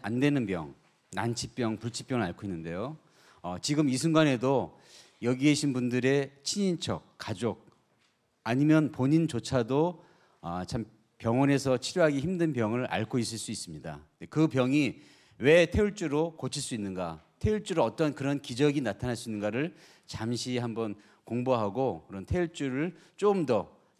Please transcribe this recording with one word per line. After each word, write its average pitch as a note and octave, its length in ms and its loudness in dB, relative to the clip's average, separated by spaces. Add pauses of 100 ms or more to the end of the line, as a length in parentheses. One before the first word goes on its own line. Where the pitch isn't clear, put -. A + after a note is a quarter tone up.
안 A2+ 160 -2
되는 C#3+ 260 2
병, E2 300 -4 (380)
난치병, A#2 640 -4
불치병을 A#2+ 460 -4
앓고 E2+ 220 -6
있는데요. F#2 540 -8 (420)
어, - 180 -8
지금 D3 300 2
이 B2+ 80 0
순간에도 C3+ 800 2 (460)
여기 B2+ 220 2
계신 D3 280 4
분들의 B2+ 580 2 (120)
친인척, E3+ 720 -2
가족, G#2+ 500 -6 (760)
아니면 D3 480 4
본인조차도, C3+ 1120 0 (380)
아, F2 240 -6
참 A2+ 200 -6 (320)
병원에서 C3+ 640 2
치료하기 D3+ 400 2
힘든 E3 340 0
병을 A#2 320 0
앓고 A2 320 -2
있을 A2 220 -2
수 - 100 -10
있습니다. D#2 560 -12 (240)
그 D#3 180 2
병이 C3 640 0 (280)
왜 D#3+ 280 8
태울주로 E3 720 0
고칠 C3+ 240 -6
수 - 140 -6
있는가, F2+ 480 -6 (160)
태울주로 G3+ 440 0
어떤 C#3+ 300 0
그런 C#3 300 -2
기적이 C#3 380 0
나타날 A#2+ 340 -4
수 - 120 -10
있는가를 A2 460 -4 (320)
잠시 A#2+ 540 -4
한번 A2+ 340 -4 (300)
공부하고 A#2 840 -2
그런 F#2+ 200 -12
태울주를 E3+ 680 -2 (220)
좀 G3 300 2
더 G#2 340 -2 (180)